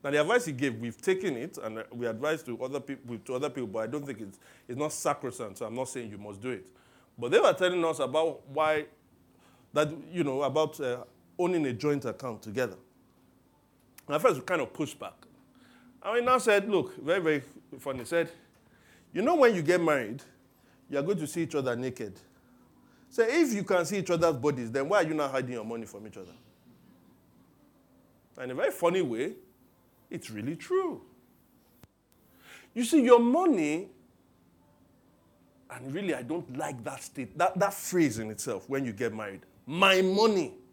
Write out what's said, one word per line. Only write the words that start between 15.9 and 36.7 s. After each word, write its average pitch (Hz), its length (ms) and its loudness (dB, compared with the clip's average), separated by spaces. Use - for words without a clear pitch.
And 208 120 -4
we 240 60 4
now 247 180 4
said, 208 300 4
look, 180 300 0
very, 170 220 0
very 156 220 2
funny, 131 260 -8
said, 170 260 0
"You 180 100 -2
know, 294 120 2
when 254 200 8
you 175 80 0
get 175 180 4
married, 139 420 0
you 139 80 -6
are 143 60 0
going 180 160 0
to 156 80 -4
see 165 160 -4
each 156 140 -4
other 127 180 0
naked. 120 440 -6
So 233 160 2
if 285 260 4
you 202 120 -2
can 180 200 2
see 196 140 -2
each 180 120 -4
other's 170 260 4
bodies, 123 340 -2
then 135 180 -2
why 202 100 4
are 175 80 4
you 156 80 -4
not 147 180 -2
hiding 131 200 -2
your 113 120 -8
money 113 220 -8
from 104 200 -16
each 101 100 -18
other?" 90 160 -16
In 127 120 -8
a - 20 -6
very 135 160 2
funny 175 320 2
way, 135 300 -2
it's - 220 -12
really 113 240 -6
true. 359 480 -2
You 240 100 0
see, 285 180 6
your 240 160 10
money, 233 720 4
and 127 240 -12
really, 180 220 -2
I 127 80 -6
don't 131 340 -8
like 147 280 -6